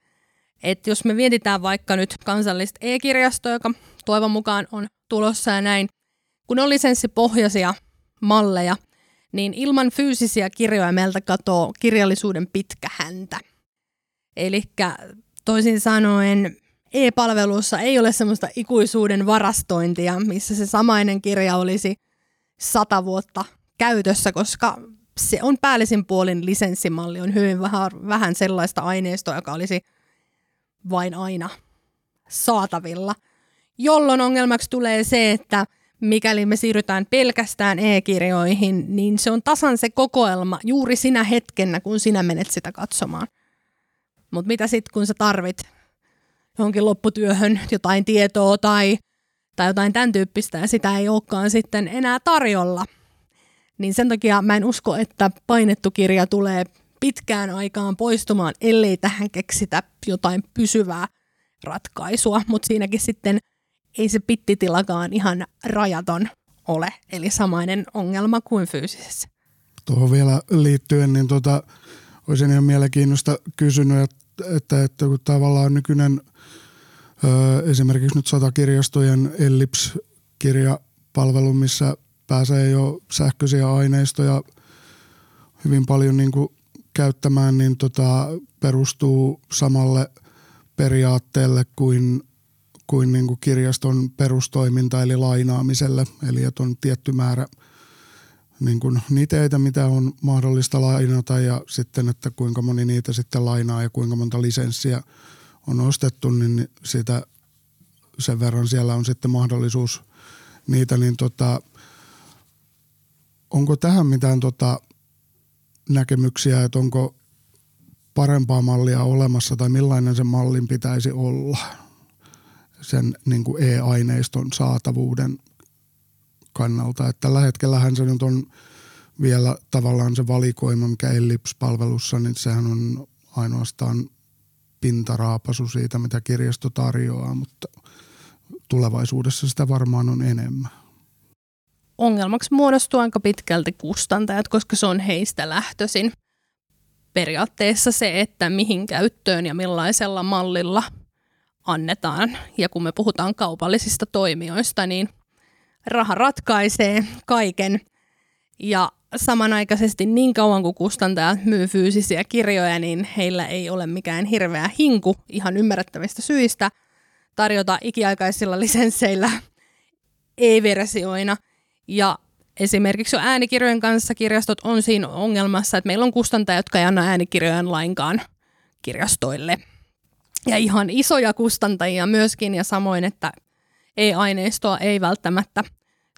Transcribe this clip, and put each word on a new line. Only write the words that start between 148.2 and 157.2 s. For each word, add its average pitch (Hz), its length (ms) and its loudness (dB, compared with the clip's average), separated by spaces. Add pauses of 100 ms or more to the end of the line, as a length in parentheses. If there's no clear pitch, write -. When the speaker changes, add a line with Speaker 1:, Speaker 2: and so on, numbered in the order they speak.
Speaker 1:
että 175 280 -2
mihin 196 360 -2
käyttöön 180 600 -2
ja 151 80 -4
millaisella 180 680 -2
mallilla 185 600 -2 (800)
annetaan. 170 760 -4 (200)
Ja 180 120 -2
kun 170 140 -6
me 165 80 -4
puhutaan 202 440 -4
kaupallisista 196 680 -2
toimijoista, 185 800 -2
niin 185 220 -4 (760)
raha 226 300 0
ratkaisee 208 880 0 (200)